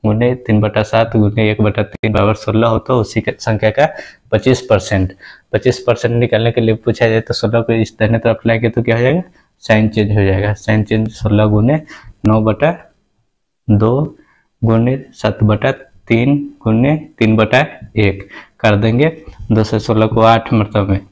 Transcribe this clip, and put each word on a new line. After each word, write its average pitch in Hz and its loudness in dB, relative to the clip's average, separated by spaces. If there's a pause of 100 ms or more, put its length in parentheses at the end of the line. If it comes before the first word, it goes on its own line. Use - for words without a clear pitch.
गुने 120 2
तीन 107 0
बटा 107 0
सात 113 0
गुने 107 2
एक 107 -2
बटा 107 0
तीन - -6
बराबर 101 2
सोलह 110 0
हो, 110 0
तो 127 0
उसी - -4
के - -6
संख्या 110 -2
का 143 0 (420)
पच्चीस 127 0
परसेंट, 95 0 (380)
पच्चीस 123 -2
परसेंट 117 -2
निकालने 117 0
के 120 -2
लिए 110 2
पूछा 117 -2
जाए, 110 0
तो 113 -8
सोलह 117 0
को 117 -2
इस 110 -2
दाहिने 110 0
तरफ 113 0
लाएंगे 113 0
तो 113 -2
क्या 117 0
हो 120 -2
जाएगा? 147 0 (360)
साइन 107 2
चेंज 104 0
हो 101 2
जाएगा। 98 0
साइन 107 -2
चेंज 110 -2
सोलह 107 0
गुने 110 2 (440)
नौ 110 2
बटा 135 -2 (760)
दो 113 0 (460)
गुने 117 0
सात - -4
बटा 107 0 (360)
तीन 139 0
गुने 131 0 (100)
तीन 110 4
बटा 110 2 (360)
एक 98 -2 (300)
कर 104 2
देंगे। 120 0 (260)
दो 110 4
से 110 -2
सोलह 110 0
को 110 0
आठ 113 2
मतलब 101 0
में। 98 -2